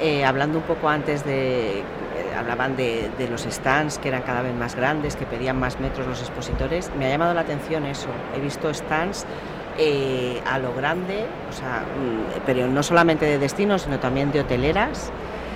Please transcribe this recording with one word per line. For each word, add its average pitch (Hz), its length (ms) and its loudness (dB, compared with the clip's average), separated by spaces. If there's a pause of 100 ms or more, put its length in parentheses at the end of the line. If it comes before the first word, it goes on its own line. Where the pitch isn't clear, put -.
eh, 143 240 4
hablando 139 320 4
un 160 80 -2
poco 160 240 0
antes 147 340 0
de, 127 560 0
eh, 98 40 -4 (540)
hablaban 123 380 0
de, 113 420 0
de 123 120 -2
los 117 140 -4
stands 143 560 0
que 143 100 -2
eran 127 140 -2
cada 123 180 -2
vez 127 120 -2
más 120 220 -2
grandes, 143 400 0
que 135 100 -6
pedían 127 320 -2
más 127 220 -2
metros 135 280 -2
los 123 120 -4
expositores. 131 800 -2
Me 135 60 0
ha 131 40 2
llamado 160 240 2
la 170 80 2
atención 151 440 -2
eso. 139 240 -6 (260)
He 135 60 -2
visto 143 320 -2
stands, 170 520 -2 (520)
eh, 135 640 0 (100)
a 131 80 0
lo 127 140 -2
grande, 180 520 -2 (240)
o - 40 -8
sea, 127 300 -4
mm, 113 600 -2
pero 127 220 2
no 135 160 4
solamente 165 420 6
de 147 140 4
destinos, 190 440 2
sino 139 160 0
también 135 340 2
de 147 80 4
hoteleras. 156 680 2 (460)